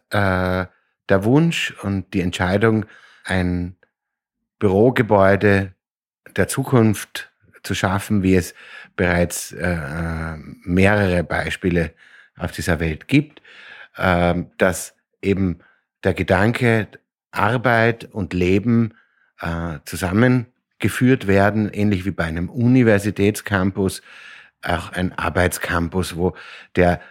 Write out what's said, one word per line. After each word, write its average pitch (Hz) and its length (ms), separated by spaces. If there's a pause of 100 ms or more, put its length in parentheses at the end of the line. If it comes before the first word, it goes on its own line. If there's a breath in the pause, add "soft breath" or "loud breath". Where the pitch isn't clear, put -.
äh, 92 560 (440)
der 98 140
Wunsch 151 600
und 98 300
die 98 80
Entscheidung, 101 640 (380 loud breath)
ein 90 520 (840)
Bürogebäude 98 1120 (640)
der 92 120
Zukunft - 840 (300)
zu - 140
schaffen, 101 480
wie 95 120
es 90 200 (400 loud breath)
bereits, 87 560
äh, 80 840 (280)
mehrere 92 600
Beispiele 82 680 (480 soft breath)
auf 87 100
dieser 78 280
Welt 80 280
gibt, - 340 (560 loud breath)
ähm, 87 600
dass - 380 (260)
eben 92 380 (440 soft breath)
der 92 100
Gedanke, 107 760 (440)
Arbeit 113 800
und 95 220
Leben, 101 600 (460 soft breath)
äh, 85 460
zusammengeführt 113 1400
werden, 101 440
ähnlich 101 340
wie 98 60
bei 82 140
einem 85 240
Universitätscampus, 104 1500 (600 loud breath)
auch - 280
ein 90 260
Arbeitscampus, 87 1000
wo 90 200 (400 loud breath)
der 87 360